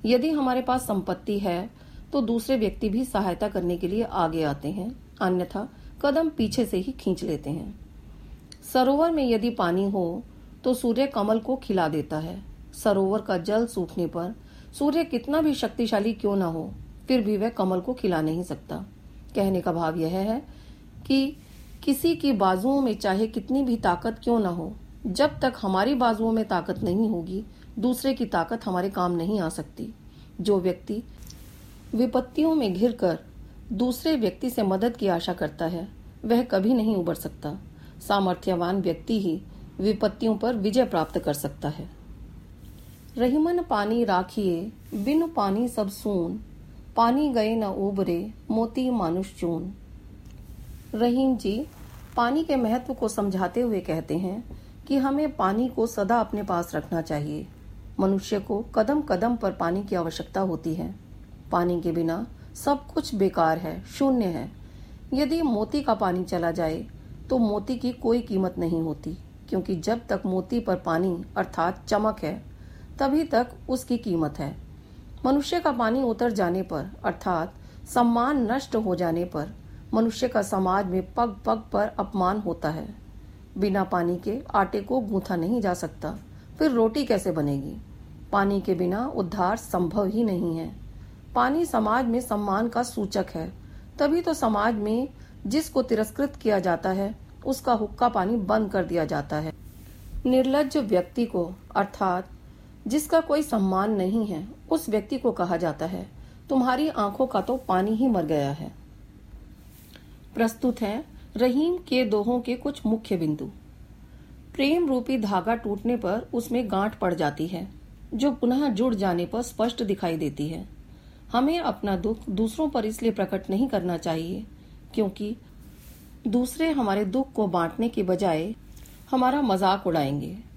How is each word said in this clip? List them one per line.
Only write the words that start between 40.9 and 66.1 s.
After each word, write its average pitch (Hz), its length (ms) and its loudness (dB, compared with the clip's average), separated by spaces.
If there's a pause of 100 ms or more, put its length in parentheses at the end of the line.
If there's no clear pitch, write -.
कर 147 160 0
सकता - 340 -6
है। 160 200 -8 (1300)
रहीमन 311 440 4
पानी 220 420 2
राखिए, 185 680 0 (220)
बिनु 294 320 2
पानी 220 420 0
सब 214 200 -2
सून, 196 520 -2 (560)
पानी 254 320 6
गए 226 280 2
न 220 80 0
उबरे, 196 720 0 (160)
मोती 226 400 0
मानुष 190 440 0
चून। 170 400 -2 (1200)
रहीम 240 420 4
जी 214 300 0 (500)
पानी 254 280 4
के 285 120 2
महत्व 247 380 0
को 220 140 0
समझाते 190 520 0
हुए 220 200 2
कहते 160 360 -2
हैं 190 280 -2 (440)
कि 277 80 2
हमें 277 400 2
पानी 220 320 2
को 226 180 0
सदा 226 340 2
अपने 208 220 -2
पास 175 320 -2
रखना 165 280 -2
चाहिए। 147 440 -4 (540)
मनुष्य 196 400 2
को 208 240 -2 (100)
कदम 254 260 4
कदम 226 360 2
पर 196 160 0
पानी 185 300 0
की 196 120 -4
आवश्यकता 175 460 -2
होती 165 340 0
है। 180 200 -4 (580)
पानी 175 280 2
के 165 120 0
बिना 165 340 0 (280)
सब 285 320 0
कुछ - 280 -4
बेकार 170 440 4
है, 175 260 -6
शून्य 262 400 2
है। 156 280 -2 (640)
यदि 302 280 2
मोती 233 400 2
का 269 120 2
पानी 185 300 2